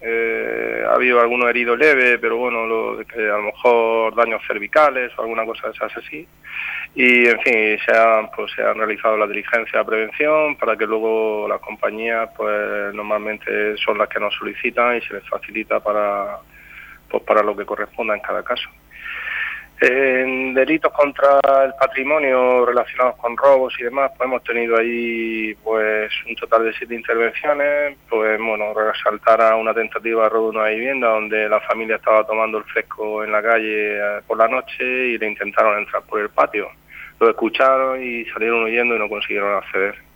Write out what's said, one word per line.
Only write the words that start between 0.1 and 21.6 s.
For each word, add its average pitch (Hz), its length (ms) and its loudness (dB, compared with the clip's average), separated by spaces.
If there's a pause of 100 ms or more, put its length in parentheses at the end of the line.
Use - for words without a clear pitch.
ha - 60 4
habido 123 260 4
algunos 120 300 4
heridos 120 280 2
leves, 127 400 6
pero 117 200 0
bueno, 117 280 -2
lo, 110 380 -4
que 110 240 -4
a 104 80 0
lo 104 60 -4
mejor 113 720 2
daños 113 320 2
cervicales 123 720 0
o 113 60 -4
alguna 113 220 -4
cosa 110 220 -8
de 113 80 -8
esas 110 220 -8
así. 151 300 -14 (680)
Y, 123 320 6
en 113 140 4
fin, 107 440 2
se 117 100 2
han, 113 360 4
pues, 104 220 -8
se 113 100 -4
han 107 160 0
realizado 110 400 0
la 107 80 2
diligencia 110 540 -2
de 107 40 0
prevención 147 720 0
para 113 200 -2
que 110 100 -2
luego 110 640 0
las 101 120 -4
compañías, 110 760 -4
pues, 104 580 -4
normalmente 107 840 -4
son 104 200 0
las 104 100 0
que - 120 -6
nos 104 140 -2
solicitan 120 640 -2
y 113 60 -4
se - 120 -10
les 98 140 -12
facilita 107 520 -4
para, 101 580 -2 (720)
pues, - 140 -2
para 107 180 4
lo 104 140 -2
que 101 100 -8
corresponda 107 480 -6
en 101 60 -4
cada 98 240 -6
caso. - 260 -6 (1080)
En 131 760 0
delitos 151 380 2
contra 139 480 4 (240)